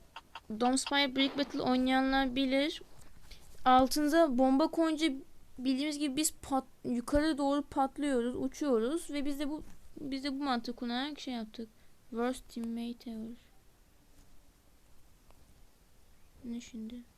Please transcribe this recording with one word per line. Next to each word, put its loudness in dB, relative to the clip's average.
Domspire 2
Brick 2
Battle -2
oynayanlar 2
bilir. 0
Altınıza 6
bomba 6
koyunca 2
bildiğimiz 0
gibi -2
biz 0
pat-, -4
yukarı 2
doğru 2
patlıyoruz, 0
uçuyoruz 0
ve -2
biz -2
de -2
bu, -6
biz -6
de -2
bu -4
mantığı -2
kullanarak -6
şey -8
yaptık. -10
Worst -4
teammate -8
ever. -10
Ne -6
şimdi? -12